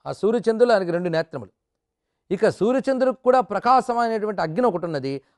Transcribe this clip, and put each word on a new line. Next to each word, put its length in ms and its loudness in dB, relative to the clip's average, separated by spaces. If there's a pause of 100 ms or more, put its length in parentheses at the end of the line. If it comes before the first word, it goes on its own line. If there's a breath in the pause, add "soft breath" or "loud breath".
ఆ 60 -8
సూర్యచంద్రులు 600 2
ఆయనకి 180 0
రెండు 180 -2
నేత్రములు. 420 -6 (800)
ఇక 180 2
సూర్యచంద్రుడికి 760 0
కూడా 160 4
ప్రకాశమైనటువంటి 1000 0
అగ్ని 260 0
ఒకటి 180 -2
ఉన్నది. 360 -6 (160)